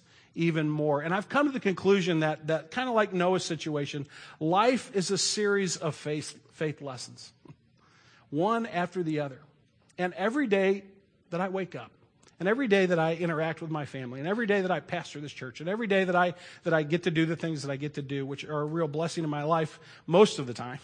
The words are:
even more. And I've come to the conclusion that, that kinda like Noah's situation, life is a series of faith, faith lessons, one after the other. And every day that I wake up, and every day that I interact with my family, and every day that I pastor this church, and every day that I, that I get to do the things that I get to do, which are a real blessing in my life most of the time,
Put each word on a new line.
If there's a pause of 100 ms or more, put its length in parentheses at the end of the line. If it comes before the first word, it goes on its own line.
(340)
even
more.
And
I've
come
to
the
conclusion
that,
that
kinda
like
Noah's
situation, (340)
life
is
a
series
of
faith, (140)
faith
lessons, (1000)
one
after
the
other. (560)
And
every
day (460)
that
I
wake
up, (480)
and
every
day
that
I
interact
with
my
family,
and
every
day
that
I
pastor
this
church,
and
every
day
that
I, (300)
that
I
get
to
do
the
things
that
I
get
to
do,
which
are
a
real
blessing
in
my
life (280)
most
of
the
time,